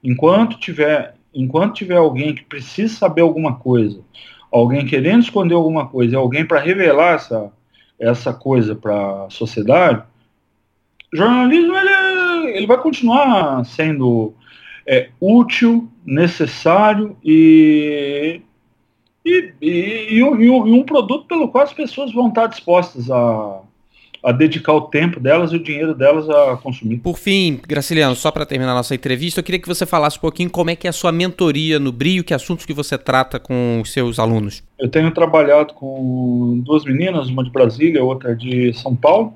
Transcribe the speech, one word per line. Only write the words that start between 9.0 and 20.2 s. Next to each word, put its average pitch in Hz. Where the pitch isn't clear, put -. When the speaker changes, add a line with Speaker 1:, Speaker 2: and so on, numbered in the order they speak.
Speaker 1:
sociedade, 117
o 160
jornalismo, 254
ele 392
é, 359
ele 202
vai 247
continuar 233
sendo, 127
é, 127
útil, 233
necessário 175
e, 156
e, 330
e, 190
e 226